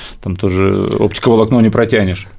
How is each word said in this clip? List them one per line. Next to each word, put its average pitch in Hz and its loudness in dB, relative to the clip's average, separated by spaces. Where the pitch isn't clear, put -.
там 92 -6
тоже 95 0
оптиковолокно 113 2
не 110 4
протянешь. 110 0